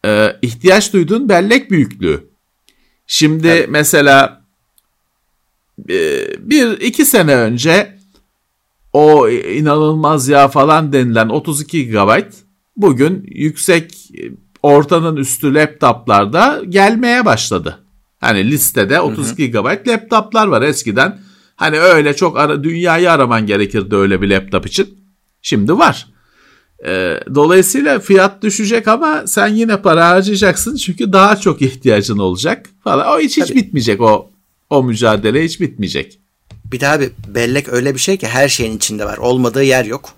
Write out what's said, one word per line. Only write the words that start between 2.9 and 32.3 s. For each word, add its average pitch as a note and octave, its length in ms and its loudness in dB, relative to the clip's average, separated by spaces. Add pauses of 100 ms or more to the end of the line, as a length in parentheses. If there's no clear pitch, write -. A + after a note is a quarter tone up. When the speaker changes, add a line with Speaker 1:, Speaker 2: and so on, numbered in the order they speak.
Speaker 1:
Şimdi D#3+ 400 0
Speaker 2:
Evet. E3 220 2
Speaker 1:
mesela, C#3+ 720 2 (1500)
e, F2 40 -6 (560)
bir, B3 300 0
iki C4 260 -2
sene E3 300 2
önce B2 640 0 (960)
o D3 360 6
inanılmaz D3+ 1000 -2
ya C#3 200 6
falan D3+ 460 0
denilen A2+ 360 2
otuz D3 320 -4
iki D3 240 -6
gigabayt A2 480 0 (440)
bugün E3 500 2
yüksek, D#3+ 880 -4
e, - 160 -14 (320)
ortanın D#3 520 2
üstü C#3 380 -2
laptoplarda D3 1160 0
gelmeye A3+ 560 0
başladı. G#2+ 540 -4 (400)
Hani A2 320 0
listede B2+ 440 -2
Speaker 2:
Hı E3+ 40 2
hı. F3 40 0
Speaker 1:
otuz B2 280 -4
iki D3+ 140 -4
gigabayt A#2+ 420 -4
laptoplar A3 600 -2
var A#2+ 140 -4
eskiden. C3+ 580 -2 (360)
Hani D#3 240 -2
öyle D#3 360 4
çok E3+ 240 -2
ara-, C#3+ 240 -2
dünyayı E3+ 480 0
araman A#2+ 340 0
gerekirdi G2+ 500 -2
öyle G2 260 0
bir G2+ 80 -2
laptop F#2+ 360 -2
için. - 400 -6 (360)
Şimdi G3 360 0
var. D4 300 0 (800)
Ee, F2+ 340 -4 (160)
dolayısıyla F#3+ 640 2
fiyat G3 420 2
düşecek A3 460 -2
ama D4+ 400 -2
sen G#3 200 -2
yine G#3+ 340 0
para E3+ 280 4
harcayacaksın F#3+ 680 0
çünkü F#3 380 -4
daha G3+ 220 4
çok F#3 260 -2
ihtiyacın A2 560 0
olacak G2 520 -4 (140)